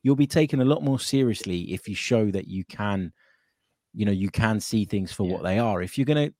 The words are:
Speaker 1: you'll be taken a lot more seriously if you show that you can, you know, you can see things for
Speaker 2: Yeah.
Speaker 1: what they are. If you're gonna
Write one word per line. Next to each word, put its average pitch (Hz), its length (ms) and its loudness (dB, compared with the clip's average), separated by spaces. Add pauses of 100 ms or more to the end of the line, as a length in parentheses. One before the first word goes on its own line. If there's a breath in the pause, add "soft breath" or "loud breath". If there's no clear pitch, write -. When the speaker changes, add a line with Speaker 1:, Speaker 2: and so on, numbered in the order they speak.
Speaker 1:
you'll 135 120 4
be 139 120 4
taken 147 340 2
a 127 40 4
lot 143 180 2
more 135 160 2
seriously 104 720 0
if - 140 -8
you 104 80 -6
show 110 360 2
that 95 160 -4
you 95 180 -6
can, 98 480 -4 (800)
you 107 120 -2
know, 104 60 2
you 98 180 0
can 110 300 2
see 107 260 -2
things 98 280 -4
for 101 120 -2
Speaker 2:
Yeah. 92 80 0
Speaker 1:
what 90 100 -4
they 92 160 0
are. 107 220 0
If 90 160 -6
you're 135 80 0
gonna 147 340 0